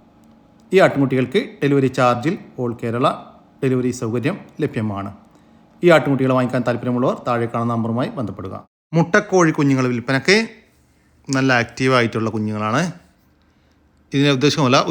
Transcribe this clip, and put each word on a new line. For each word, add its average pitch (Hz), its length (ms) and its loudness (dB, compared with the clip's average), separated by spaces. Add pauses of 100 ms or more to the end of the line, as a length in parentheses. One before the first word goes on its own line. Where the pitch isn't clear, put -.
(720)
ഈ 185 120 4
ആട്ടിൻകുട്ടികൾക്ക് 135 560 0 (220)
ഡെലിവറി 139 360 2
ചാർജിൽ 123 360 0 (260)
all 120 120 -4 (100)
കേരള 120 240 -2 (560)
ഡെലിവറി 127 280 0 (100)
സൗകര്യം 120 360 -4 (260)
ലഭ്യമാണ്. 101 480 -6 (720)
ഈ 175 120 6
ആട്ടിൻകുട്ടികളെ 135 440 2
വാങ്ങിക്കാൻ 127 300 0
താല്പര്യമുള്ളവർ 123 480 -2 (100)
താഴെ 117 260 -2
കാണുന്ന 117 220 -2
നമ്പറുമായി 113 440 -2
ബന്ധപ്പെടുക. 95 360 -10 (420)
മുട്ടക്കോഴി 175 640 2
കുഞ്ഞുങ്ങൾ 135 340 2
വിൽപ്പനക്ക്. 135 440 0 (1000)
നല്ല 135 160 2 (100)
ആക്റ്റീവായിട്ടുള്ള 117 720 0
കുഞ്ഞുങ്ങളാണ്. 107 460 -4 (1300)
ഇതിൻ്റെ 143 220 2
ഉദ്ദേശിക്കുന്ന 143 340 2
വില 135 80 4 (120)